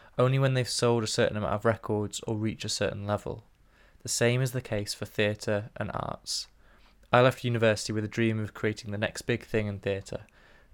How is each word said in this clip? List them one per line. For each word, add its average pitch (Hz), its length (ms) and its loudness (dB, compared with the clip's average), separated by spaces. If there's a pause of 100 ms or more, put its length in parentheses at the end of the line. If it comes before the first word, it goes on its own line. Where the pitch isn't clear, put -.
(160)
only 131 220 4
when 135 160 4
they've 123 120 2
sold 120 380 2
a - 20 -4
certain 107 300 2
amount 101 160 0
of 104 140 0
records 104 600 0
or 117 80 -2
reached 107 300 -2
a 107 60 -4
certain 101 360 -2
level. 104 380 -4 (580)
The 123 60 -10
same 120 320 2
is 127 120 0
the 127 100 -4
case 104 320 -4
for - 100 -10
theatre 107 720 0
and 107 160 -6
arts. - 540 -6 (680)
I 123 80 8
left 131 240 4
university 113 480 2
with 107 120 -2
a 107 40 -6
dream 110 320 0
of 107 140 -6
creating 107 360 -4
the 101 60 -6
next 107 300 -4
big 120 180 -2
thing 107 220 0
in 101 140 -6
theatre, 98 420 -4 (520)